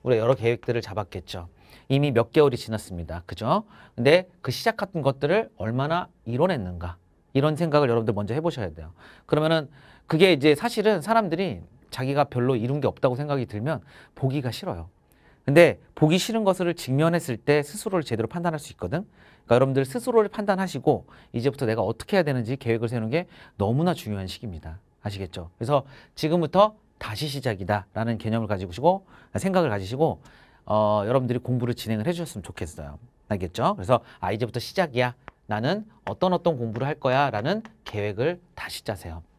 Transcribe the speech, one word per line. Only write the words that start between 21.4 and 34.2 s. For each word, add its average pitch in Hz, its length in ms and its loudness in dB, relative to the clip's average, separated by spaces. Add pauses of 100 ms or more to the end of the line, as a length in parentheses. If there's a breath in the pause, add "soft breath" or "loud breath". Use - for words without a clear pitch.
내가 110 160 2
어떻게 113 340 -2
해야 180 60 4
되는지 127 320 -2
계획을 117 340 -2
세우는 110 220 -4
게 170 160 -2 (300 loud breath)
너무나 135 360 2
중요한 104 320 -6
시기입니다. 87 540 -12 (220)
아시겠죠? 95 560 -8
그래서 131 260 0 (320 loud breath)
지금부터 175 600 2 (220)
다시 107 300 -8
시작이다 104 680 -4
라는 113 240 -2
개념을 110 300 -2
가지시고, 101 580 0 (300 loud breath)
생각을 180 340 2
가지시고, 107 520 -2 (440 soft breath)
어, 107 400 2
여러분들이 120 340 0
공부를 120 340 -2
진행을 110 340 -4
해주셨으면 165 360 -6
좋겠어요. 78 560 -12 (300)
알겠죠? 107 460 -2
그래서 117 260 2 (180 loud breath)
"아, 92 120 -2